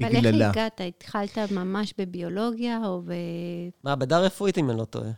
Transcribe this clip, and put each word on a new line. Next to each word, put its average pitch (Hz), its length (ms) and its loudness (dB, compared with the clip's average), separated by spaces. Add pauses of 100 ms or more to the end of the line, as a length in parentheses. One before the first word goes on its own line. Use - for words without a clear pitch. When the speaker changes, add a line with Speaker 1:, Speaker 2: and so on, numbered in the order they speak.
Speaker 1:
בגללה. 240 380 6
Speaker 2:
איך 202 100 2
הגעת? 220 300 -2
התחלת 202 640 -4
ממש 196 460 -2
בביולוגיה 208 880 -4
או 180 160 -2
ב- 175 120 -8 (720)
Speaker 3:
מעבדה 139 360 2
רפואית, 190 380 2
אם 147 120 2
אני 113 100 0
לא 113 60 -2
טועה. 117 320 -6